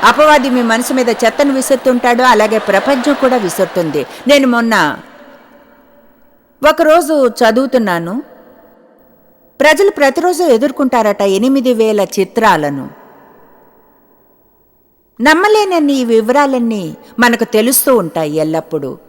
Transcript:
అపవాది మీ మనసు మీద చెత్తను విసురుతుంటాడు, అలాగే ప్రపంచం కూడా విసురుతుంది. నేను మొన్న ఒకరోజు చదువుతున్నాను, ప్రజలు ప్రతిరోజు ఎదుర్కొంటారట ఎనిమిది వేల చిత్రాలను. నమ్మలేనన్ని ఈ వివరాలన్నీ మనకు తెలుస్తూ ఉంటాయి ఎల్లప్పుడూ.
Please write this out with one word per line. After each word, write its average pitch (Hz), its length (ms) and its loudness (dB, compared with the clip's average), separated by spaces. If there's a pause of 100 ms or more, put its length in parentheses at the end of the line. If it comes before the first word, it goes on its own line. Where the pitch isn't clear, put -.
అపవాది 277 460 4
మీ 247 120 0
మనసు 233 320 -2
మీద 254 160 0
చెత్తను 240 440 0
విసురుతుంటాడు, 247 720 0
అలాగే 220 360 2
ప్రపంచం 240 540 -2
కూడా 254 240 0
విసురుతుంది. 165 680 -4 (220)
నేను 277 200 4
మొన్న 226 520 0 (1700)
ఒకరోజు 311 580 2
చదువుతున్నాను, 220 960 0 (1400)
ప్రజలు 311 300 4
ప్రతిరోజు 330 540 0
ఎదుర్కొంటారట 240 800 0
ఎనిమిది 240 520 0
వేల 214 340 0 (120)
చిత్రాలను. 156 720 -2 (2250)
నమ్మలేనన్ని 349 720 2
ఈ 254 120 -2
వివరాలన్నీ 226 920 0 (220)
మనకు 233 240 0
తెలుస్తూ 240 540 0
ఉంటాయి 160 380 -4
ఎల్లప్పుడూ. 156 640 -6 (120)